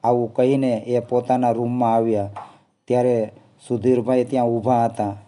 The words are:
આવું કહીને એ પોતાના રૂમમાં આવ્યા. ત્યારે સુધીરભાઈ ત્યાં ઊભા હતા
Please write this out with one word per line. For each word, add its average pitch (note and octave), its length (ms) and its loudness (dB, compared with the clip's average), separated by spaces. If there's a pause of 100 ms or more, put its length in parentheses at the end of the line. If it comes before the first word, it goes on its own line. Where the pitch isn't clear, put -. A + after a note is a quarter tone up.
આવું A#2+ 300 0
કહીને C3 540 0
એ A#2+ 120 0
પોતાના B2 520 0
રૂમમાં A#2+ 440 0
આવ્યા. G#2+ 340 0 (580)
ત્યારે B2 440 0 (360)
સુધીરભાઈ B2 580 0
ત્યાં B2 220 0
ઊભા A#2 380 0
હતા G#2+ 300 -4 (120)